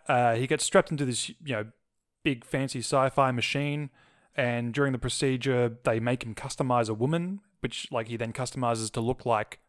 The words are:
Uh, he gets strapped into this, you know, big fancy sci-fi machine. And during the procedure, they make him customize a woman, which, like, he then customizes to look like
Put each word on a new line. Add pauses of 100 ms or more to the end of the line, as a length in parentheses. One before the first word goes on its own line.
Uh,
he
gets
strapped
into
this,
you (200)
know, (600)
big
fancy
sci-fi
machine. (460)
And
during
the
procedure,
they
make
him
customize
a
woman, (200)
which,
like,
he
then
customizes
to
look
like